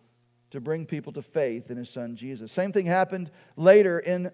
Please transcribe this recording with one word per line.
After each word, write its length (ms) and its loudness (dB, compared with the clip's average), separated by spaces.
to 100 -12
bring 260 -6
people 260 -10
to 100 -12
faith 480 -4
in 60 -10
his 140 -12
son 240 -10
Jesus. 380 -14
Same 180 -2
thing 160 0
happened 420 0
later 420 8
in 360 -4